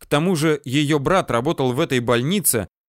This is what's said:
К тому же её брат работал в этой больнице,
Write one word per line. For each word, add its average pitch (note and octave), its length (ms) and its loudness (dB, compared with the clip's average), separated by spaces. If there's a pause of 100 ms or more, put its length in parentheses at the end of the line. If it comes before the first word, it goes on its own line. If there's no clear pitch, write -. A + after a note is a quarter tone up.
К - 60 -20
тому E3 280 2
же D#3 300 0
её C#3+ 340 0
брат D#3+ 320 0
работал B2+ 420 0
в B2 60 -4
этой C#3+ 220 0
больнице, B2 680 0 (220)